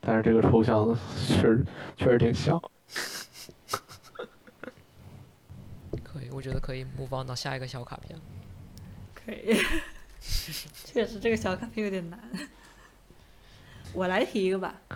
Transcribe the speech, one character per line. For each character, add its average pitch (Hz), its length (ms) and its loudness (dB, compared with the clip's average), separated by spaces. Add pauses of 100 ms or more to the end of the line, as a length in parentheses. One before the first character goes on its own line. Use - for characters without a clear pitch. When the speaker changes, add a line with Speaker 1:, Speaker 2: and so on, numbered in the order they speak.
Speaker 1:
但 113 160 2
是 110 60 4
这 113 120 6
个 110 80 8
抽 110 200 8
象 110 320 4 (320)
确 - 140 6
实， 113 240 6 (320)
确 107 140 4
实 120 80 8
挺 117 160 6
像。 151 260 2 (3500)
Speaker 2:
可 - 180 -12
以， 123 100 -12
我 135 120 -10
觉 131 100 -6
得 131 80 2
可 127 140 -4
以 131 100 -6
move 131 380 -6
on 127 40 -6
到 127 80 -6
下 135 220 -4
一 - 20 -4
个 127 80 -6
小 127 160 -8
卡 - 140 -12 (100)
片。 160 120 -14 (960)
Speaker 3:
可 - 180 -12
以。 220 240 4 (640)
<laughs> - 0 -
确 - 840 -4
实 226 120 -10
这 226 120 0
个 220 60 2
小 208 200 0
卡 208 100 -6
片 220 180 -4
有 202 60 0
点 180 200 -4
难。 185 100 -14 (1700)
我 185 140 0
来 185 140 2
提 214 220 0
一 185 60 4
个 190 80 2
吧， 185 240 -6 (140)